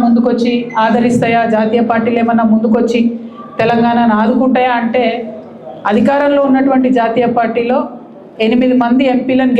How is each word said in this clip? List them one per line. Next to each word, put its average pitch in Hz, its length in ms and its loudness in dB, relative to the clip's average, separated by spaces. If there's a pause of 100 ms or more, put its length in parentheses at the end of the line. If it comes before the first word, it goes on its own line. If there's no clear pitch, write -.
ముందుకొచ్చి 233 500 0 (300)
ఆదరిస్తాయా, 233 580 2 (140)
జాతీయ 220 360 2
పార్టీలు 233 320 0
ఏమన్నా 233 300 2
ముందుకొచ్చి 233 480 2 (580)
తెలంగాణను 233 640 2
ఆదుకుంటాయా 254 500 2 (100)
అంటే 240 220 0 (880)
అధికారంలో 285 580 2
ఉన్నటువంటి 262 420 2 (100)
జాతీయ 233 260 0 (100)
పార్టీలో 240 440 -2 (680)
ఎనిమిది 247 380 2
మంది 262 280 2
ఎంపీలను 254 460 0